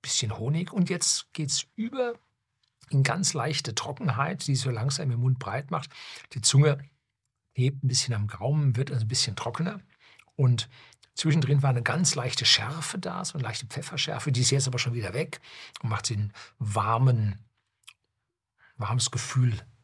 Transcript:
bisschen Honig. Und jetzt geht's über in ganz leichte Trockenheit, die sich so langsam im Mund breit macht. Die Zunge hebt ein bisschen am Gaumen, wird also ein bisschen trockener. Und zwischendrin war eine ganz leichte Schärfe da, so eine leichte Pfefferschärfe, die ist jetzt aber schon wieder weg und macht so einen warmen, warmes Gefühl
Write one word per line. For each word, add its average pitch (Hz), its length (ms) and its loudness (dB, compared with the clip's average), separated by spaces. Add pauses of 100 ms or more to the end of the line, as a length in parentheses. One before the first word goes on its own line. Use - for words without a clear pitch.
bisschen - 340 -2
Honig. 156 360 -2
Und 185 180 2
jetzt - 420 -2
geht's - 340 -4 (100)
über 240 380 -2 (720)
in 139 160 4
ganz 175 280 0
leichte 131 440 -2
Trockenheit, 139 720 -2
die 139 100 2
sich 113 80 -2
so 131 60 0
langsam 127 420 -2
im 117 80 0
Mund 127 180 2
breit 120 320 -6
macht. 87 180 -4 (440)
Die 110 100 -8
Zunge 139 420 6 (680)
hebt 135 320 0
ein 127 40 4
bisschen 120 240 0
am 104 140 0
Gaumen, 139 480 0
wird 127 160 -2
also 117 140 0
ein 107 40 -2
bisschen 110 280 -2
trockener. 185 440 -4 (560)
Und 123 340 4 (440)
zwischendrin 147 480 4
war 139 60 4
eine 120 140 2
ganz 139 320 2
leichte 127 320 -2
Schärfe 147 520 0
da, 175 280 -6
so - 80 -8
eine 131 80 -4
leichte 113 240 -6
Pfefferschärfe, - 680 -4
die 120 80 2
ist 127 120 4
jetzt 135 160 2
aber 123 100 -2
schon 120 160 -2
wieder 101 180 -4
weg - 300 -6 (400)
und 110 80 -2
macht 104 160 -2
so 110 80 -2
einen 104 180 -2 (260)
warmen, 110 800 2 (1400)
warmes 117 320 -2
Gefühl 123 500 0 (240)